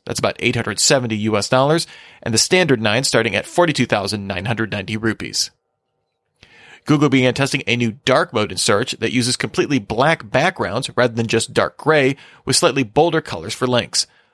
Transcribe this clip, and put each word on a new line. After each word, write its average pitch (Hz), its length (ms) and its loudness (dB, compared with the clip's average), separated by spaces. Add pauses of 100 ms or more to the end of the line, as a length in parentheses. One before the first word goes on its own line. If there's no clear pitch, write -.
that's - 140 -6
about 104 180 0
eight 117 160 0
hundred 110 240 -4
seventy 123 380 2
U 107 200 0
S 101 120 -2
dollars, 143 400 2 (340)
and 117 100 -6
the 110 60 2
standard 160 420 2
nine 110 220 0
starting 113 320 2
at 101 100 -2
forty-two 156 420 0
thousand 101 420 -2
nine 90 160 -6
hundred 110 260 -4
ninety 104 260 -6
rupees. 107 540 -4 (1400)
Google 147 220 4
began 127 240 4
testing 139 340 -2
a 117 100 0
new 120 160 0 (120)
dark 147 280 2
mode 107 200 -2
in 90 60 -10
search 110 340 0
that - 200 -4
uses 123 240 0
completely 127 420 -2
black 120 520 0
backgrounds 123 680 -2
rather 123 180 2
than 117 120 -2
just 113 280 -2
dark 90 220 0
gray, 139 400 2 (280)
with 135 120 0
slightly 175 260 2
bolder 156 380 0
colors 92 340 -8
for 127 120 -4
links. 120 400 -2 (280)